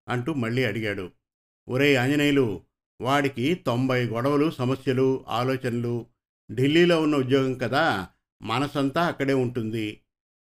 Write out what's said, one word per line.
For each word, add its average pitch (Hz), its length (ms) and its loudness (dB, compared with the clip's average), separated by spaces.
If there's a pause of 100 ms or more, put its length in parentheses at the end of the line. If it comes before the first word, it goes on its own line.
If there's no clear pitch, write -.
అంటూ 123 240 -4
మళ్ళీ 120 300 -2
అడిగాడు. 104 480 -4 (560)
"ఒరేయ్ 135 300 2
ఆంజనేయులు, 139 640 2 (400)
వాడికి 135 540 0
తొంభై 127 520 0
గొడవలు, 143 440 0
సమస్యలు, 131 760 -2
ఆలోచనలు. 120 800 -4 (460)
ఢిల్లీలో 160 500 4
ఉన్న 151 140 2
ఉద్యోగం 131 380 2
కదా, 127 540 0 (340)
మనసంతా 139 640 -2
అక్కడే 135 260 0
ఉంటుంది. 117 680 -2 (400)